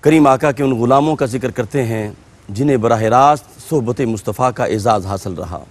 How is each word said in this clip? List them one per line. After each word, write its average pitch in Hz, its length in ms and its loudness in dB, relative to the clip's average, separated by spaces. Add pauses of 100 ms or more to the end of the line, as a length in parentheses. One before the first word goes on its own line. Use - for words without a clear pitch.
करीम 151 240 6
आका 135 240 2
के 143 120 -4
उन 135 120 0
ग़ुलामों 139 400 2
का 143 100 -2
जिक्र 120 260 -6
करते 120 300 -4
हैं 110 360 -6 (340)
जिन्हें 131 300 0
बराह 113 260 2
रास्त 139 380 4 (240)
सोहबत 120 320 -2
मुस्तफ़ा 113 500 -2
का 120 140 -4
एजाज़ 104 420 -2
हासिल 98 260 -6
रहा 85 260 -10 (120)